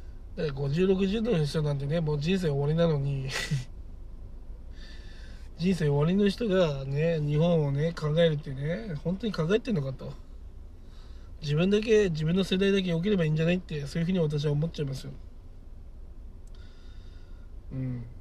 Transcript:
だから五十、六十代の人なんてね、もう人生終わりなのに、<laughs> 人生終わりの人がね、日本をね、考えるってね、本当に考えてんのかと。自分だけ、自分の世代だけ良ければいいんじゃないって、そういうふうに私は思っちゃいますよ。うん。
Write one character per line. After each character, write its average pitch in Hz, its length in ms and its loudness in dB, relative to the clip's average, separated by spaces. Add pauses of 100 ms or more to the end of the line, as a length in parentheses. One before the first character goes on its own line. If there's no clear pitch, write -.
(360)
だ 175 80 -2
か 156 60 0
ら 139 40 -4
五 139 160 -2
十、 175 180 4
六 196 180 4
十 202 160 2
代 220 160 2
の 156 80 4
人 156 160 0
な 147 120 2
ん 139 40 0
て 139 80 -4
ね、 156 140 0
も 151 140 2
う 147 60 0
人 180 200 2
生 175 100 2
終 139 80 2
わ 143 100 2
り 156 80 2
な 170 120 6
の 156 100 4
に、 139 300 0 (1120)
<laughs> - 1200 -12
人 180 160 2
生 156 140 2
終 - 0 -
わ 143 180 4
り 185 80 4
の 202 120 6
人 220 200 0
が 160 380 4
ね、 156 340 2
日 147 180 2
本 165 280 6
を 143 60 2
ね、 151 220 2
考 151 160 -2 (100)
え 170 100 8
る 156 40 2
っ 143 40 0
て 147 140 -6
ね、 160 520 -4
本 180 140 0
当 233 100 -4
に 202 60 0
考 160 200 2
え 233 60 4
て 247 120 -4
ん 202 40 2
の 143 80 2
か 135 100 -4
と。 - 180 -10 (1300)
自 147 140 0
分 180 140 4
だ 208 120 4
け、 214 280 6
自 156 160 0
分 165 100 4
の 190 80 4
世 185 140 0
代 196 140 4
だ 196 100 4
け 185 80 0
良 165 120 2
け 196 100 2
れ 202 60 6
ば 165 80 4
い - 20 4
い 151 40 2
ん 156 40 2
じ 160 80 2
ゃ - 20 4
な 170 60 6
い 180 40 4
っ 180 40 0
て、 147 260 -6
そ 165 140 -4
う - 20 2
い - 20 0
う - 40 0
ふ - 20 2
う - 20 2
に 185 80 4
私 147 260 2
は 147 80 2
思 151 140 2
っ 165 40 -6
ち - 100 -6
ゃ - 20 0
い - 20 0
ま 135 80 -4
す 135 120 -8
よ。 135 60 -10 (2500)
う - 20 -8
ん。 123 300 -6 (160)